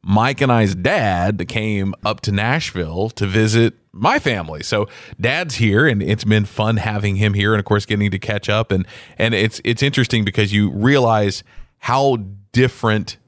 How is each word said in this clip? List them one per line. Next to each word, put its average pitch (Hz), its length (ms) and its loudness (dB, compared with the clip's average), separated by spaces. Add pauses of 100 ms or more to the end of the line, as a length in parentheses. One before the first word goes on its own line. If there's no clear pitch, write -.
Mike 110 380 0
and 135 100 2
I's 107 240 4
dad 95 720 0
came 104 540 -2
up 107 200 -4
to 104 100 -2
Nashville 101 760 -2
to 101 160 -4
visit 110 480 2 (180)
my 180 260 0
family. 80 440 -4
So 104 260 -2 (320)
Dad's 143 360 -2
here, 113 300 4
and 107 160 2
it's 101 220 -2
been 107 220 2
fun 110 320 -2
having 101 380 -2
him 104 180 0
here 101 180 2
and, 107 60 2
of 98 80 -4
course, 104 180 0
getting 104 260 0
to 92 80 -4
catch 104 300 -4
up. 107 240 0
And, 92 140 0 (320)
and 113 160 2
it's, 104 280 0
it's 117 200 0
interesting 127 420 0
because 98 260 0
you 104 200 2
realize 113 760 2 (340)
how 131 400 0 (340)
different 120 760 0